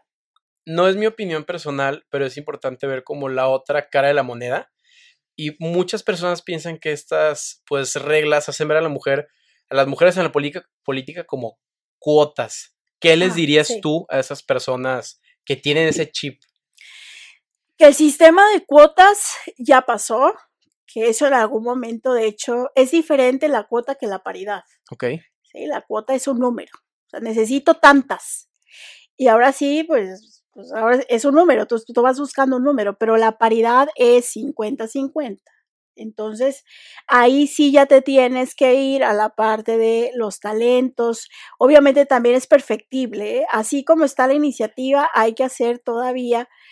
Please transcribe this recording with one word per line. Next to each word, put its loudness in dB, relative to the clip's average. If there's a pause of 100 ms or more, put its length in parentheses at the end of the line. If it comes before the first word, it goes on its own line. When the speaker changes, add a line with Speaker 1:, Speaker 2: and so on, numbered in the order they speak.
(680)
Speaker 1:
no 0
es 0
mi -4
opinión -6
personal, -6
pero -4
es -12
importante -10
ver -8
como -10
la -2
otra -4
cara 0
de 0
la 0
moneda. -10 (640)
Y -12
muchas -6
personas -6
piensan -12
que -8
estas, -6
pues, -6
reglas 0
hacen -6
ver 0
a 0
la -4
mujer, -4 (420)
a -8
las 2
mujeres 2
en 0
la -2
polica-, -6 (180)
política -10
como -12 (400)
cuotas. -2 (240)
¿Qué 4
les 0
Speaker 2:
Ah, -6
Speaker 1:
dirías 2
Speaker 2:
sí. -8
Speaker 1:
tú -4
a -2
esas -12
personas -6 (260)
que -4
tienen 0
ese -4
chip? -12 (1400)
Speaker 2:
Que 8
el 10
sistema 6
de 0
cuotas 6 (240)
ya 4
pasó, -2 (520)
que -4
eso 0
en 2
algún 0
momento, -6
de 0
hecho, -6
es 4
diferente 0
la -2
cuota -6
que -10
la -8
paridad. -10 (260)
Speaker 1:
Ok. -10 (460)
Speaker 2:
Sí, -14
la -8
cuota -6
es -6
un -4
número. -4 (340)
O -20
sea, -14
necesito 0
tantas. 2 (640)
Y 2
ahora 6
sí, -2
pues, -6
pues, -20
ahora 0
es -2
un 2
número, 4
tú, -4 (120)
tú 2
vas 2
buscando -2
un -4
número, -2
pero 0
la 0
paridad 2
es 4
cincuenta -8
cincuenta. -8 (460)
Entonces, -6 (420)
ahí 4
sí 0
ya 6
te 6
tienes 0
que 2
ir 0
a 0
la -2
parte -2
de 0
los -6
talentos. -2 (300)
Obviamente 6
también 2
es -2
perfectible, -2
¿eh? -2
Así -4
como 0
está -2
la 0
iniciativa, -2
hay 0
que -4
hacer -4
todavía, -6 (240)